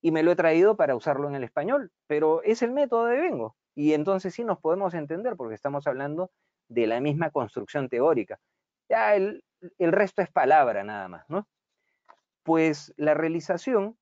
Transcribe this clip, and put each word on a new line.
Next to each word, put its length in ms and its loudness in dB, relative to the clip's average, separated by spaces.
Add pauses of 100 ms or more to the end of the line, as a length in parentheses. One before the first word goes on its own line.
Y 100 2
me 120 2
lo 80 6
he 40 4
traído 400 4
para 220 2
usarlo 320 -2
en 60 -6
el 100 -6
español, 440 -4 (160)
pero 380 2
es 200 2
el 100 -2
método 320 0
de 100 0
devengo, 400 -4 (200)
y 180 2
entonces 400 -2
sí 100 -8
nos 160 -4
podemos 340 -2
entender 440 -6
porque 180 -8
estamos 320 -6
hablando 440 -6 (360)
de 200 0
la 140 -2
misma 300 -2
construcción 580 -6
teórica. 500 0 (480)
Ya 280 2
el, 280 -2 (340)
el 140 2
resto 300 0
es 80 -2
palabra 560 4
nada 240 -10
más, 200 -20
¿no? 160 -6 (960)
Pues 520 0
la 180 2
realización 880 -2